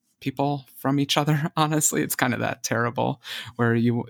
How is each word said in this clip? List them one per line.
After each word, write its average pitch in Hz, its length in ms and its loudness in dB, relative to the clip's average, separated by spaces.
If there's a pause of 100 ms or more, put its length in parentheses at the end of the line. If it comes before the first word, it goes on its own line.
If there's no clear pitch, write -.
(200)
people 139 460 -4 (100)
from 139 240 0
each 143 160 0
other. 151 380 2
<laughs> - 40 -4
Honestly, 156 440 2
it's 156 140 -2
kind 127 180 0
of 110 80 -4
that 113 220 -4
terrible 120 580 -2 (340)
where 117 200 2
you, 117 340 2